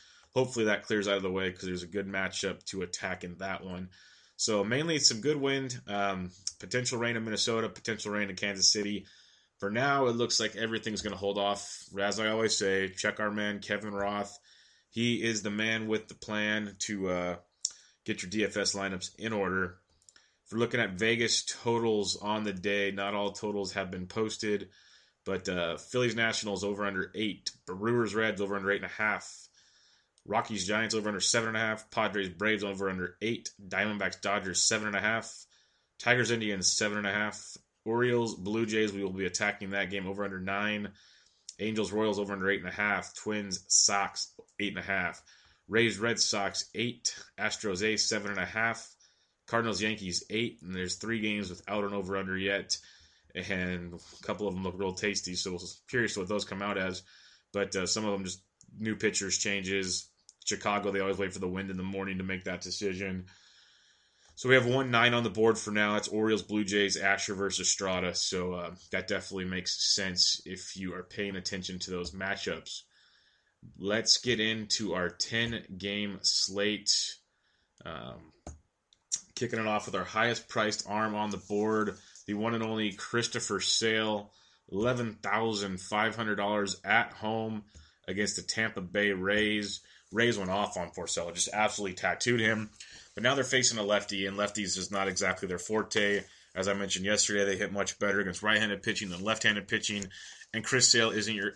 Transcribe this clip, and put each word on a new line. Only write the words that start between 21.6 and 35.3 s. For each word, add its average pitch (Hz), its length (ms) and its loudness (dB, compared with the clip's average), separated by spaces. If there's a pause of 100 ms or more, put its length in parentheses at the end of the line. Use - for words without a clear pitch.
on 107 300 -2
the 101 80 -2
day, 101 380 0
not 98 220 -2
all 101 200 0
totals 101 400 -4
have 95 180 -2
been 92 160 -6
posted, 107 640 -2 (560)
but, 95 240 -4
uh, 87 260 0
Phillies 120 400 0
Nationals 107 480 0
over 101 220 -2
under 95 300 -2
eight, 101 360 -4 (140)
Brewers 107 500 0
Reds 107 240 0
over 101 160 -2
under 98 160 0
eight 101 100 0
and 95 40 -8
a - 20 -6
half, - 640 -2 (720)
Rockies 101 420 0
Giants 107 300 0
over 107 140 0
under 101 100 -2
seven 113 300 2
and 110 80 -2
a - 20 0
half, 110 320 -2
Padres 101 380 0
Braves 101 340 2
over 98 260 -2
under 92 320 -4
eight, 113 300 -4 (100)
Diamondbacks 98 600 -2
Dodgers 95 400 0
seven 107 260 2
and 104 80 -2
a 98 60 0
half, 110 440 -2 (540)